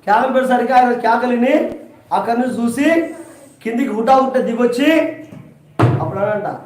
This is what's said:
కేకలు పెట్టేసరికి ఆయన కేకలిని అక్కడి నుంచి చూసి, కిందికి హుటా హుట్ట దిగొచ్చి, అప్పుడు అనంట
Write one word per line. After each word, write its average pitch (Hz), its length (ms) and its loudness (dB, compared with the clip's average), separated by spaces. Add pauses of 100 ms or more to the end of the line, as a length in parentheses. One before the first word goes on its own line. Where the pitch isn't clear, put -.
కేకలు 240 280 2
పెట్టేసరికి 254 400 0
ఆయన 247 200 4
కేకలిని 247 840 0 (340)
అక్కడి 226 280 -2
నుంచి 247 220 -4
చూసి, 311 520 0 (480)
కిందికి 233 260 -4
హుటా 226 260 2
హుట్ట 254 220 2
దిగొచ్చి, 240 640 2 (1000)
అప్పుడు - 180 -6
అనంట 202 460 -4